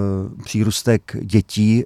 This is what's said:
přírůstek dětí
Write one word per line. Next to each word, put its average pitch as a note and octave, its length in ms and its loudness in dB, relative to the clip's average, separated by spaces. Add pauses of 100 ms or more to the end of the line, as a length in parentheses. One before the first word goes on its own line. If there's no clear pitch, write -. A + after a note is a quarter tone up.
(440)
přírůstek A2 760 0
dětí G#2+ 640 2